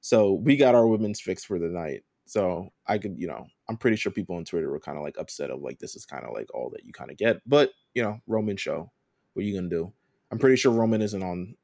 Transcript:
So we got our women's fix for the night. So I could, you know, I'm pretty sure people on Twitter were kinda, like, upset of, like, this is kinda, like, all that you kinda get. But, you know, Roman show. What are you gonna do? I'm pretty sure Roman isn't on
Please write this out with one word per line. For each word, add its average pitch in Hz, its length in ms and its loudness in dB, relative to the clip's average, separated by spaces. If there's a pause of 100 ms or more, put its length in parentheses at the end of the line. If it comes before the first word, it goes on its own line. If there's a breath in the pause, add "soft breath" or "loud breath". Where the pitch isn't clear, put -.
So 101 320 4
we 123 220 4
got 131 200 8
our 117 100 8
women's 107 340 0
fix - 240 -6
for 98 140 -6
the 85 100 -2
night. 82 360 -6 (220)
So 90 440 -2 (160)
I 104 140 -2
could, 101 180 -8
you 85 100 -6
know, 69 200 -12 (200)
I'm 113 100 -6
pretty 113 200 2
sure - 140 -4
people 92 240 -6
on 82 100 -8
Twitter 80 240 -4
were 69 100 -6
kinda, 73 220 -10
like, 73 160 -8
upset 71 320 -8
of, 65 120 -8
like, 65 180 -12
this - 160 -14
is - 100 -18
kinda, 60 260 -12
like, 55 220 -10
all 62 180 -8
that - 140 -16
you - 80 -20
kinda 65 220 -16
get. 110 320 0
But, 147 240 4 (240)
you 123 80 0
know, 107 240 -4
Roman 107 300 0
show. 78 340 -6 (420)
What 98 100 -4
are 104 40 -2
you 101 80 -4
gonna 90 140 -4
do? 85 220 -4 (400)
I'm 113 60 -6
pretty 131 200 6
sure 127 140 4
Roman 113 300 4
isn't 101 220 -4
on 90 400 -8